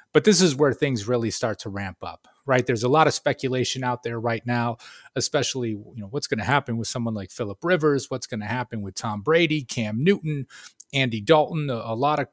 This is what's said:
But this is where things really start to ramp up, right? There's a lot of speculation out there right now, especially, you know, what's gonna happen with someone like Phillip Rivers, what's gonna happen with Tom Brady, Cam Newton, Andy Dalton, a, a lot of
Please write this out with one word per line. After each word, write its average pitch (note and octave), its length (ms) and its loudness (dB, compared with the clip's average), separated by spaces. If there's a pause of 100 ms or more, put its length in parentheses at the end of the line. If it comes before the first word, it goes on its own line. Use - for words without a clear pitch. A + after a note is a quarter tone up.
(140)
But D3 100 4
this F#3 180 6
is D#3+ 140 4
where C#3 180 4
things B2 340 -2
really A#2 220 0
start G#2+ 300 -4
to A2 100 -10
ramp G2 320 -8
up, E2 260 -14 (200)
right? B2+ 180 4
There's A#2 180 0
a B2 60 2
lot D3+ 160 6
of D3 80 2
speculation B2+ 720 -2
out B2 180 -4
there A#2 180 -6
right A2+ 280 -2
now, A#2+ 300 0 (380)
especially, B2+ 560 -2
you G#2 260 -10
know, G#2 100 -12
what's C3 180 -6
gonna G#2+ 200 -4
happen B2 320 0
with A2+ 100 -4
someone A#2 260 -4
like G2 160 -6
Phillip G2+ 340 -8
Rivers, D#3 460 2
what's B2+ 160 -6
gonna G#2+ 220 -6
happen A#2 340 -4
with G2 140 -8
Tom G#2+ 260 -6
Brady, D#3 420 2
Cam A2+ 400 -4
Newton, D#3 440 0 (440)
Andy B2 300 0
Dalton, D3+ 480 4
a, B2 60 0
a A#2 180 -6
lot C#3+ 260 0
of C3+ 140 -4